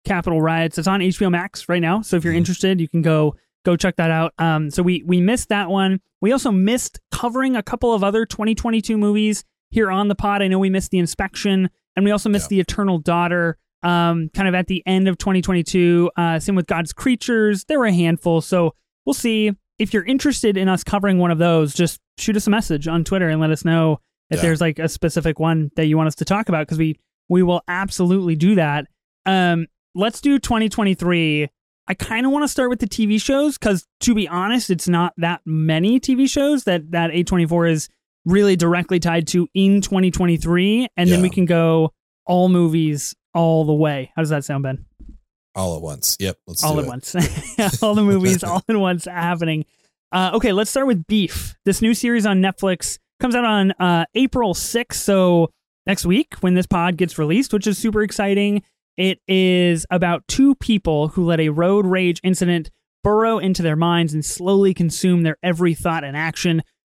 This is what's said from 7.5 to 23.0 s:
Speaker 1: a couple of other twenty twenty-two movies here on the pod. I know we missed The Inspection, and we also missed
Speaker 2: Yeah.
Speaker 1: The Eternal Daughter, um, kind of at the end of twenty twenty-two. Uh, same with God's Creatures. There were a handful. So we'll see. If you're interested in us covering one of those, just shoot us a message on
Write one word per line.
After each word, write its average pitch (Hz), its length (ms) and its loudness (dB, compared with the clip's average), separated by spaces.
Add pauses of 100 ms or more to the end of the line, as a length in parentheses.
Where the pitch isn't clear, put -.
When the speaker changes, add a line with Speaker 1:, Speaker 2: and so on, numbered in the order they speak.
Speaker 1:
a 214 60 -4
couple 247 320 -2
of 196 100 0
other 214 220 0
twenty 220 280 -2
twenty-two 226 440 -2
movies 208 460 0 (260)
here 214 200 0
on 196 180 0
the 202 60 0
pod. 202 280 -2
I 190 60 0
know 190 100 2
we 196 100 2
missed 190 220 -2
The 190 80 0
Inspection, 185 720 -2 (260)
and 190 80 2
we 202 60 4
also 208 180 0
missed 202 220 -2
Speaker 2:
Yeah. 202 60 0
Speaker 1:
The 190 40 2
Eternal 190 380 -2
Daughter, 170 580 -2 (260)
um, 170 520 0
kind 196 120 -2
of 180 80 0
at 180 120 0
the 185 180 -4
end 190 240 2
of 180 80 -2
twenty 190 240 0
twenty-two. 175 800 2
Uh, 165 200 0
same 196 160 -2
with 180 120 0
God's 165 260 -4
Creatures. 220 720 0
There 302 140 -2
were 247 80 2
a 208 60 2
handful. 170 500 0
So 170 320 0 (320)
we'll 277 80 0
see. 220 380 0 (260)
If 214 160 -2
you're 196 100 2
interested 254 540 0
in 190 100 2
us 185 160 0
covering 196 320 0
one 175 140 2
of 165 80 0
those, 165 340 2
just - 260 -2 (200)
shoot 214 180 -2
us 208 100 -2
a 214 40 2
message 170 360 0
on 165 180 0